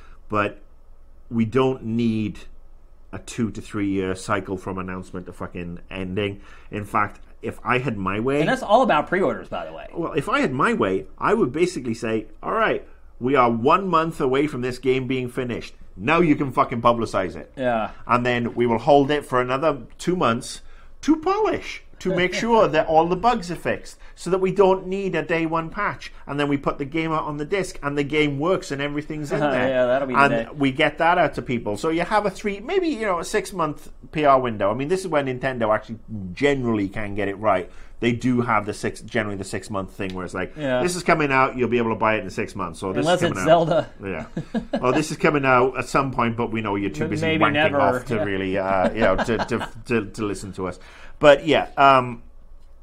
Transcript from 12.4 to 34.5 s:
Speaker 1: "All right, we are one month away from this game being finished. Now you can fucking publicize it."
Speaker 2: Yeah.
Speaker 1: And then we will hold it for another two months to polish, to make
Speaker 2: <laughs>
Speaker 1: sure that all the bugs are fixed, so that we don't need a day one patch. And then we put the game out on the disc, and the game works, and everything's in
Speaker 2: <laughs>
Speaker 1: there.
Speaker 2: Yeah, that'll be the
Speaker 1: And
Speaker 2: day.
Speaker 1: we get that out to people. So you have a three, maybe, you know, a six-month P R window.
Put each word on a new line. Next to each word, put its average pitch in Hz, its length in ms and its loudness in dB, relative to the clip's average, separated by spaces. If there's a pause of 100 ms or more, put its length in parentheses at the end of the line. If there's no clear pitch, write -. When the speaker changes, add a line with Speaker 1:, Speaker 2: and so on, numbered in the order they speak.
Speaker 1:
"All 160 100 -4
right, 202 340 0 (340)
we 127 160 2
are 123 140 6
one 156 380 4
month 165 320 2
away 139 260 2
from 127 160 -4
this 123 160 -4
game 131 280 2
being 127 220 -2
finished. 120 460 -6 (220)
Now 143 240 2
you 156 140 6
can 135 180 -2
fucking 131 300 0
publicize 110 540 2
it." - 200 -16
Speaker 2:
Yeah. 120 360 0 (140)
Speaker 1:
And 120 200 2
then 120 280 0
we 120 120 2
will 117 140 2
hold 143 300 6
it 147 140 0
for 127 160 0
another 135 420 0 (160)
two 180 180 -2
months 131 440 0 (420)
to 320 140 4
polish, 381 680 -2 (160)
to 185 140 -2
make 180 200 0
Speaker 2:
<laughs> - 80 -4
Speaker 1:
sure 226 260 6
that 156 200 2
all 160 180 6
the 180 100 0
bugs 185 340 0
are 156 60 -6
fixed, - 420 -6 (160)
so - 160 -10
that 190 80 2
we 190 120 0
don't 190 360 4
need 190 280 -4
a 156 80 0
day 165 240 0
one 160 240 -2
patch. 190 420 -6 (140)
And 139 140 -4
then 143 80 2
we 143 80 2
put 147 220 -2
the 151 60 -4
game 160 280 -2
out 156 120 0
on 147 120 -6
the 147 80 -6
disc, 185 380 -4
and 143 140 -4
the 147 80 2
game 147 340 0
works, 170 340 0
and 139 100 -4
everything's 147 500 -6
in 147 80 0
Speaker 2:
<laughs> 147 140 2
Speaker 1:
there. 127 140 2
Speaker 2:
Yeah, 127 180 2
that'll 131 220 0
be 123 60 -2
the 135 60 6
Speaker 1:
And 139 120 8
Speaker 2:
day. 113 220 -2
Speaker 1:
we 139 180 2
get 151 260 0
that 170 180 4
out 151 180 2
to - 80 -6
people. 113 340 -4
So 160 140 -2
you 165 120 0
have 208 240 0
a 190 40 -2
three, 202 300 -6
maybe, 339 280 -2
you 226 180 -4
know, 180 140 0
a 180 40 -6
six-month 175 680 -4 (220)
P 156 120 0
R 139 160 8
window. 107 300 0